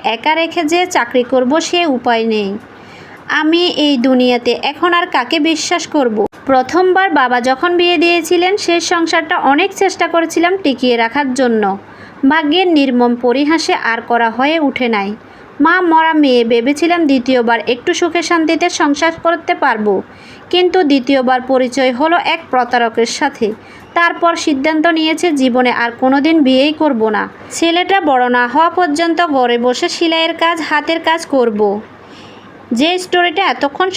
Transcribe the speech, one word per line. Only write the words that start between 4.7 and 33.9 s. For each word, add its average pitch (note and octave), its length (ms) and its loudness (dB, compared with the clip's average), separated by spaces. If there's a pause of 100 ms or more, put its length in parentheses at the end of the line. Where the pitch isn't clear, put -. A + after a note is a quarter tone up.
আর F4 120 0
কাকে D4+ 340 -2
বিশ্বাস D#4+ 460 -2
করব? A3+ 420 0 (220)
প্রথমবার F4+ 580 2 (120)
বাবা B3 180 2 (100)
যখন C4+ 220 0 (100)
বিয়ে F4 240 2
দিয়েছিলেন, F4 480 0 (120)
সেই E4+ 180 0 (100)
সংসারটা E4 440 0 (160)
অনেক F4+ 180 0 (100)
চেষ্টা F#4 340 0
করেছিলাম E4 380 0 (120)
টিকিয়ে B3 380 0
রাখার C4 260 -2 (100)
জন্য। A#3 240 2 (680)
ভাগ্যের D#4+ 380 2 (100)
নির্মম B3 340 2 (120)
পরিহাসে D4 500 0 (180)
আর A3+ 80 -4 (100)
করা A#3 180 2 (100)
হয়ে D4 180 0 (120)
ওঠে B3+ 280 -2
নাই। G3 140 -4 (540)
মা E4 100 4 (160)
মরা D#4+ 220 4 (100)
মেয়ে B3 200 4 (100)
ভেবেছিলাম C#4+ 480 0 (100)
দ্বিতীয়বার B3 500 2 (140)
একটু B3+ 160 -4 (100)
সুখে F4 280 0
শান্তিতে E4 380 0 (140)
সংসার D#4+ 320 0 (120)
করতে E4+ 280 -2 (120)
পারবো, G#3+ 300 0 (580)
কিন্তু F4+ 260 2 (120)
দ্বিতীয়বার C4 500 2 (100)
পরিচয় C4 500 0
হলো E4 160 2 (180)
এক E4 60 -6 (100)
প্রতারকের A#3+ 680 0
সাথে। C#4 280 -2 (520)
তারপর E4+ 340 2 (140)
সিদ্ধান্ত D#4 380 0 (140)
নিয়েছে D#4+ 300 0 (120)
জীবনে B3+ 320 2 (100)
আর A#3 80 -2 (120)
কোনোদিন C#4 340 2 (100)
বিয়েই C4 360 2
করব C4+ 200 0 (140)
না। G3 60 -2 (340)
ছেলেটা F4+ 420 0 (120)
বড় B3+ 140 2 (120)
না B3 160 2
হওয়া D#4+ 260 2
পর্যন্ত E4 400 0 (180)
ঘরে A#3+ 200 2 (100)
বসে B3 300 -2
সেলাইয়ের E4 460 0
কাজ, E4+ 140 0 (120)
হাতের D#4 400 -2
কাজ E4 120 0 (140)
করব। A#3 280 0 (1160)
যে D#4 100 2 (140)
স্টোরিটা F4 380 0 (100)
এতক্ষণ D4+ 440 -2